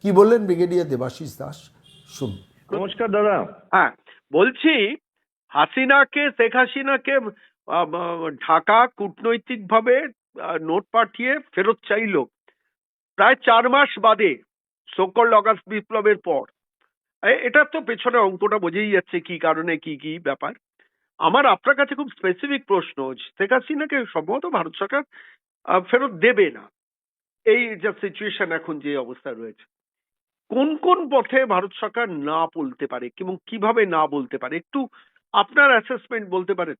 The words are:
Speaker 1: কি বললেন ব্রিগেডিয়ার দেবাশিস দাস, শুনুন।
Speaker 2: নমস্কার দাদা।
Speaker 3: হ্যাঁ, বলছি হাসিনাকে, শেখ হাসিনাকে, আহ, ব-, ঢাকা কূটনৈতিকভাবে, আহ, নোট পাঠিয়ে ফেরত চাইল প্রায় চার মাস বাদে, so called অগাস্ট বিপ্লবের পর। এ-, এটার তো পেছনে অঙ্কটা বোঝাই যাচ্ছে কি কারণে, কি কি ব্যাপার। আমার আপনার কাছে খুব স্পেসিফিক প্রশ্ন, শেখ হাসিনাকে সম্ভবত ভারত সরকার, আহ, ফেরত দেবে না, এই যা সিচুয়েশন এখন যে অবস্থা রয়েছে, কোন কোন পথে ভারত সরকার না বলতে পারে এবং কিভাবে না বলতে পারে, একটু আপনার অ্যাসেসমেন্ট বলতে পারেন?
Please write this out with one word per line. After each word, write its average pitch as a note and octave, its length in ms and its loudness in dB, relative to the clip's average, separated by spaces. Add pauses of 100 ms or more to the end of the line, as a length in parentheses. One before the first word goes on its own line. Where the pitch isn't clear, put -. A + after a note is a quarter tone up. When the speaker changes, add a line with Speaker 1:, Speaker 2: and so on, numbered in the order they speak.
Speaker 1:
কি G3+ 100 0
বললেন G#3+ 320 6
ব্রিগেডিয়ার F3 440 0
দেবাশিস C3 500 -8
দাস, - 320 -16 (380)
শুনুন। - 680 -12
Speaker 2:
নমস্কার G3+ 320 -6
দাদা। G3+ 360 2 (260)
Speaker 3:
হ্যাঁ, E3+ 180 4 (420)
বলছি B3+ 640 2 (520)
হাসিনাকে, C4+ 840 2
শেখ A#3 260 0
হাসিনাকে, C4+ 600 0 (500)
আহ, E3+ 180 0
ব-, E3 460 -6
ঢাকা E3 560 4
কূটনৈতিকভাবে, A3+ 1200 -2 (340)
আহ, E3+ 160 -6
নোট D#3+ 360 -4
পাঠিয়ে A#3+ 460 0 (160)
ফেরত G3+ 220 0 (120)
চাইল G3+ 340 0 (920)
প্রায় A3+ 180 6
চার A#3+ 340 4
মাস C#4 300 2
বাদে, G3+ 400 2 (600)
so F#3 80 2
called A3+ 280 2
অগাস্ট G#3 340 2
বিপ্লবের G#3 480 0
পর। D3+ 280 -4 (840)
এ-, B3 180 0
এটার D4 260 4
তো D#4+ 80 -4
পেছনে A#3+ 380 -2
অঙ্কটা G3+ 400 0
বোঝাই G3 320 -4
যাচ্ছে F3+ 300 -2
কি E3+ 180 -12
কারণে, D#3+ 380 -2
কি D#3+ 200 -10
কি D#3 220 -12
ব্যাপার। C#3+ 340 -6 (680)
আমার A3 280 4
আপনার B3 300 2
কাছে C#4 180 -2
খুব C4+ 140 -8
স্পেসিফিক G3+ 580 -6
প্রশ্ন, C#3+ 480 -4
শেখ G3 380 -6
হাসিনাকে C#4+ 600 -2
সম্ভবত G3 340 -4
ভারত F3 280 -4
সরকার, C4 280 -4 (600)
আহ, F#3 160 2
ফেরত B3 300 0
দেবে F#3+ 400 2
না, G#2+ 200 -20 (720)
এই A3+ 320 2
যা F#3+ 160 -6
সিচুয়েশন G3 600 -8
এখন D#3+ 260 -8
যে C#3+ 180 -6
অবস্থা B2 360 -10
রয়েছে, A2 320 -16 (840)
কোন C#4+ 280 0
কোন F4 320 2
পথে C4 360 2
ভারত G3 300 -2
সরকার A3 360 -6
না D#3 360 -4
বলতে C#3+ 400 -8
পারে B2 240 -10 (100)
এবং F#3 160 -8 (100)
কিভাবে A3 400 0
না D#3+ 200 0
বলতে C#3 320 -6
পারে, C3+ 180 -10
একটু B3+ 320 -8 (440)
আপনার D#4 380 4
অ্যাসেসমেন্ট A3+ 580 -2
বলতে F#3 260 -2
পারেন? F3 260 -6